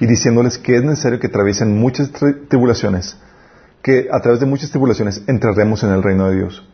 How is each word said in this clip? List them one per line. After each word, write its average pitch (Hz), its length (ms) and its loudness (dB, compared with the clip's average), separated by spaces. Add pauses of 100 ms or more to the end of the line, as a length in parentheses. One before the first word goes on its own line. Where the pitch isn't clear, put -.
y 143 60 2
diciéndoles 117 520 2
que 123 180 0
es 123 80 2
necesario 135 340 -2
que 123 100 -4
atraviesen 104 500 0
muchas 135 340 -2
tri-, 143 360 -2
tribulaciones, 113 680 0 (640)
que 131 320 0
a 127 80 0
través 120 200 2
de 139 60 0
muchas 135 240 -4
tribulaciones 117 560 -2
entraremos 107 560 0
en 107 80 2
el 95 120 2
reino 95 260 2
de 95 80 0
Dios. 95 380 -6